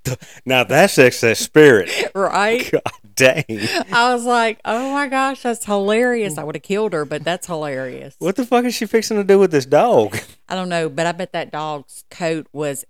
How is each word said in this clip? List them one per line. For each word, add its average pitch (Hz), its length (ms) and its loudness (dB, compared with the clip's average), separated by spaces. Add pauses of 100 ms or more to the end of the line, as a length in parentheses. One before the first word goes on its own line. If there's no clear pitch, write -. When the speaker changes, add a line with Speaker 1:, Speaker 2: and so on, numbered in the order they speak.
Speaker 1:
the? 123 140 -8 (280)
Now 127 180 2
that's 156 340 4
excess 123 400 4
spirit. 131 520 6 (120)
<laughs> - 120 -6
Speaker 2:
Right? 208 580 -2
Speaker 1:
God - 100 0 (320)
dang. 131 300 2 (480)
Speaker 2:
I 240 220 2
was 240 100 -6
like, 233 400 -2
"Oh 254 280 -4
my 285 160 -4
gosh, 262 340 -4
that's 240 240 -6
hilarious." 208 720 0
I 151 60 -10
would 156 100 -8
have 156 80 -12
killed 208 320 -4
her, 151 100 -4
but 147 200 -8
that's 170 220 -6
hilarious. 135 720 -8
Speaker 1:
What 170 180 -4
the 247 100 -2
fuck 247 180 2
is 240 100 -4
she 226 120 -6
fixing 220 320 0
to 202 60 -2
do 196 140 6
with 190 120 4
this 139 160 0
dog? 143 500 4 (320)
Speaker 2:
I - 60 -8
don't 185 160 -6
know, 170 180 -2
but 147 180 -4
I 175 60 -2
bet 175 200 -12
that 160 200 -8
dog's 151 580 -10
coat 165 440 -6
was 143 360 -6